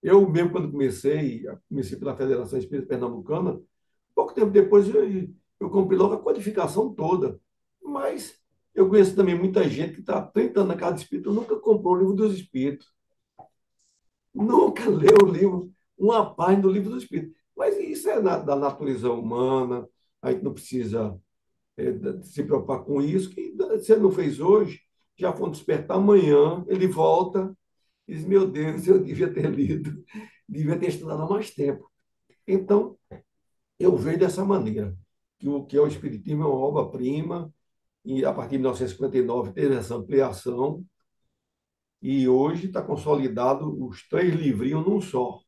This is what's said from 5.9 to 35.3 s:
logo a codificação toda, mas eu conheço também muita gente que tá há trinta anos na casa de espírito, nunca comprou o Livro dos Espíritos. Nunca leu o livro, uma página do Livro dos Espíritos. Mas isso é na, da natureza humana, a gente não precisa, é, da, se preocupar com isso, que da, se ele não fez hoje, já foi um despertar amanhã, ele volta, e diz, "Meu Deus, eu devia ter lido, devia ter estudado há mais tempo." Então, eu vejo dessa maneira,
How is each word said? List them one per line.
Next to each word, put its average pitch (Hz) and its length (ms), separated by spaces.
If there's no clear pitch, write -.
logo 202 160
a - 80
codificação 214 720
toda, 170 460
mas - 560
eu 190 140
conheço 190 260
também 185 220
muita 185 320
gente 131 260
que - 80
tá - 160
há - 40
trinta - 380
anos 175 140
na 170 60
casa 170 160
de - 60
espírito, - 300
nunca 220 240
comprou 196 380
o 180 40
Livro 190 160
dos 202 200
Espíritos. 143 580
Nunca 240 560
leu 196 320
o 180 80
livro, 180 420
uma 214 380
página 190 280
do 190 80
Livro 196 200
dos 247 140
Espíritos. - 320
Mas 403 220
isso 339 320
é 226 100
na, 175 160
da 143 200
natureza 135 560
humana, 123 760
a 131 120
gente - 100
não 131 100
precisa, 110 680
é, - 160
da, - 300
se - 200
preocupar - 420
com 139 160
isso, 160 300
que - 240
da, 202 240
se - 140
ele 220 100
não 190 80
fez 139 300
hoje, 190 400
já 180 160
foi - 160
um 160 40
despertar - 440
amanhã, 180 680
ele 185 220
volta, 185 680
e 165 60
diz, 156 100
"Meu 190 260
Deus, 156 380
eu 190 140
devia - 300
ter - 160
lido, - 560
devia 156 280
ter 175 120
estudado 156 340
há 165 60
mais 208 240
tempo." - 360
Então, 202 520
eu 175 180
vejo 165 220
dessa 185 260
maneira, 107 520